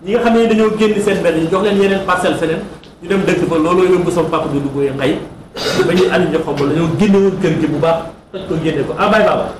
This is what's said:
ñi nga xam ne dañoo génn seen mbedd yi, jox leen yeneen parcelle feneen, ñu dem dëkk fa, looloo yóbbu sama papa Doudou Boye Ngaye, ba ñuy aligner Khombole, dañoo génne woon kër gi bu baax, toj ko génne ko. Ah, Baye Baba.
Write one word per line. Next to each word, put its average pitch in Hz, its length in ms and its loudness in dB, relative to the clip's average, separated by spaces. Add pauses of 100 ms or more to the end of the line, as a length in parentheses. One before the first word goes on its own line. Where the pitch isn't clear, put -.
ñi 196 60 -4
nga 233 80 0
xam 226 140 2
ne 226 140 4
dañoo 220 300 2
génn 214 240 2
seen 185 200 0
mbedd 165 160 0
yi, 160 120 0
jox 190 140 0
leen 202 180 2
yeneen 190 240 0
parcelle 180 300 0
feneen, 165 240 -2 (420)
ñu 170 60 -16
dem 190 180 0
dëkk - 220 0
fa, 165 80 -2
looloo 175 300 2
yóbbu 175 260 2
sama 165 160 0
papa 156 240 -2
Doudou 139 180 -2
Boye 139 220 -2
Ngaye, 139 260 -2 (680)
ba 175 60 0
ñuy 185 180 2
aligner 160 320 0
Khombole, 143 300 -2
dañoo 160 160 0 (100)
génne 202 160 4
woon 196 260 2
kër 165 100 0 (100)
gi 147 60 0
bu 147 120 -2
baax, 165 200 0 (340)
toj 190 160 -10
ko 170 140 -2
génne 147 200 -2
ko. - 160 -6
Ah, 202 100 0
Baye 208 160 4
Baba. 120 200 0 (140)